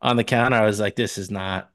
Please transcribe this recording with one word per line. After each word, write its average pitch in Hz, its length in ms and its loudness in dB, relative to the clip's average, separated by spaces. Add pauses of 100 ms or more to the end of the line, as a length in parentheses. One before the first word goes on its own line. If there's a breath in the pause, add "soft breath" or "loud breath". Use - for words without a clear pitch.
on 123 160 2
the 117 80 2
counter, 120 320 2
I 110 80 4
was 104 140 2
like, 101 180 -2
"This 113 200 -4
is 95 140 -10
not" 95 420 -6